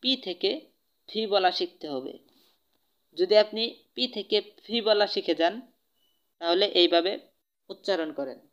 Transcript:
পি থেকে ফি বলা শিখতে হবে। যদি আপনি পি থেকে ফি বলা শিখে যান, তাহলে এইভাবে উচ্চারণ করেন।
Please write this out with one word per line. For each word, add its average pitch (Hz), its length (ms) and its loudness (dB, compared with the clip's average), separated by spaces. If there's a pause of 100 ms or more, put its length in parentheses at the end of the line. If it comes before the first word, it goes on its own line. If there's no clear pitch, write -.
পি 262 160 0
থেকে 190 340 -4 (580)
ফি 220 180 -4
বলা 190 240 2
শিখতে 180 380 -8
হবে। 135 240 -8 (1040)
যদি 185 180 4
আপনি 214 260 4 (320)
পি 247 120 -4
থেকে 214 340 -2 (240)
ফি 233 160 -2
বলা 208 260 4
শিখে 190 280 -2
যান, 165 200 0 (880)
তাহলে 175 260 2
এইভাবে 170 460 4 (580)
উচ্চারণ 165 420 -4
করেন। 135 260 -10 (140)